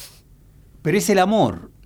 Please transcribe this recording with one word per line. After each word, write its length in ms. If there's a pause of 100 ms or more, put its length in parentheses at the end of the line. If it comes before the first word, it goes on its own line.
(840)
Pero 160
es 120
el 80
amor 540 (140)